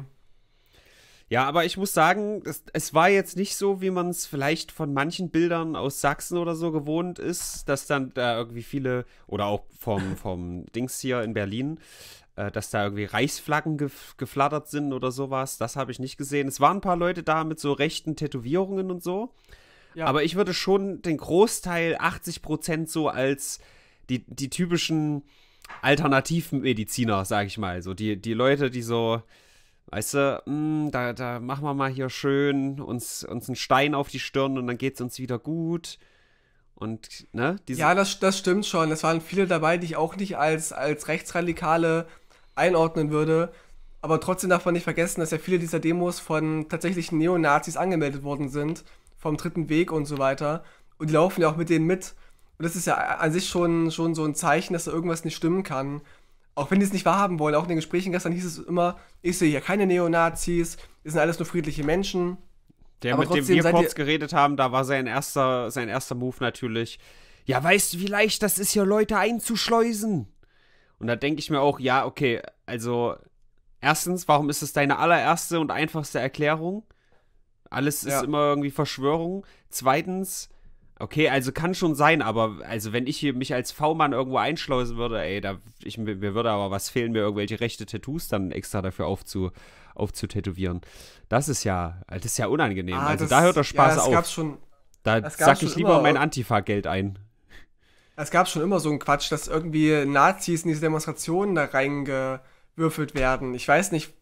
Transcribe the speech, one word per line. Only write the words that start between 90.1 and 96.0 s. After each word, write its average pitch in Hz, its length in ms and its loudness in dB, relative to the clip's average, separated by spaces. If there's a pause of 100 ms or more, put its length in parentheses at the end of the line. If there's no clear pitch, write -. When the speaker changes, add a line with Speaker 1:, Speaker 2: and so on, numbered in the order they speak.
Speaker 1:
Das 135 180 2
ist 135 160 -2
ja, 90 440 -2
das - 180 -8
ist - 120 -4
ja 113 100 -2
unangenehm. 98 500 0
Speaker 2:
Ah, 143 140 0
Speaker 1:
Also 151 140 0
Speaker 2:
das, 151 40 -2
Speaker 1:
da 165 140 8
hört 175 120 6
der 147 80 4
Spaß 143 320 6
Speaker 2:
ja, - 60 2
es - 60 4
Speaker 1:
auf. 131 40 4
Speaker 2:
gab 170 160 4
schon, 156 300 -6 (460)
Speaker 1:
Da 110 160 4
Speaker 2:
es - 180 -8
gab 160 80 4
Speaker 1:
sack 139 140 8
Speaker 2:
schon 160 100 0
Speaker 1:
ich - 60 -6
lieber 185 180 6
Speaker 2:
immer 143 80 8